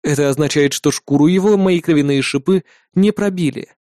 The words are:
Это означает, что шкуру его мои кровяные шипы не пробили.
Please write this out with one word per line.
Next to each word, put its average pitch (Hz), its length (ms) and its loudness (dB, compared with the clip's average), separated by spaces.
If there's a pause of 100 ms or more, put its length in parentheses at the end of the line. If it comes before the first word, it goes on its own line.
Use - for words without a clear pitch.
Это 143 260 0
означает, 143 440 0
что - 180 -2
шкуру 139 360 0
его 190 300 2
мои 190 220 2
кровяные 143 420 0
шипы 165 440 -2 (280)
не 196 180 2
пробили. 185 720 -4